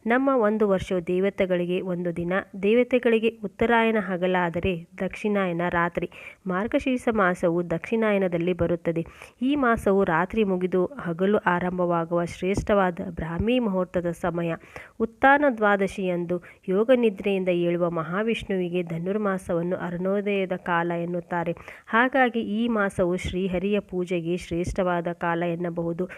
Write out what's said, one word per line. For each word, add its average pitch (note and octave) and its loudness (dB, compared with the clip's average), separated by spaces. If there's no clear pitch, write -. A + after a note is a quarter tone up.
ನಮ್ಮ C4 2
ಒಂದು G#3+ 2
ವರ್ಷವು F#3 0
ದೇವತೆಗಳಿಗೆ F3+ 0
ಒಂದು F3 -4
ದಿನ, F3 -4
ದೇವತೆಗಳಿಗೆ A#3 2
ಉತ್ತರಾಯಣ A3+ 2
ಹಗಲಾದರೆ F3+ 0
ದಕ್ಷಿಣಾಯನ F#3+ -2
ರಾತ್ರಿ. F3 0
ಮಾರ್ಗಶೀರ್ಷ A#3 0
ಮಾಸವು F3+ 2
ದಕ್ಷಿಣಾಯನದಲ್ಲಿ F#3 0
ಬರುತ್ತದೆ. E3+ -2
ಈ C4+ 0
ಮಾಸವು A3+ 4
ರಾತ್ರಿ F#3 2
ಮುಗಿದು F#3 2
ಹಗಲು F#3+ 0
ಆರಂಭವಾಗುವ F3 0
ಶ್ರೇಷ್ಠವಾದ F#3 0
ಬ್ರಾಹ್ಮಿ F3 -2
ಮುಹೂರ್ತದ F#3 -2
ಸಮಯ. E3+ -4
ಉತ್ತಾನ C4+ 4
ದ್ವಾದಶಿಯಂದು F#3 0
ಯೋಗ G#3+ 2
ನಿದ್ರೆಯಿಂದ G3 0
ಏಳುವ F3 2
ಮಹಾವಿಷ್ಣುವಿಗೆ F3+ -2
ಧನುರ್ಮಾಸವನ್ನು F#3 -2
ಅರುಣೋದಯದ F#3+ -2
ಕಾಲ F3 -2
ಎನ್ನುತ್ತಾರೆ. E3+ -4
ಹಾಗಾಗಿ B3 2
ಈ G#3+ -2
ಮಾಸವು G3 0
ಶ್ರೀಹರಿಯ F#3 0
ಪೂಜೆಗೆ F3+ -2
ಶ್ರೇಷ್ಠವಾದ F3 -2
ಕಾಲ E3+ -2
ಎನ್ನಬಹುದು. E3+ -2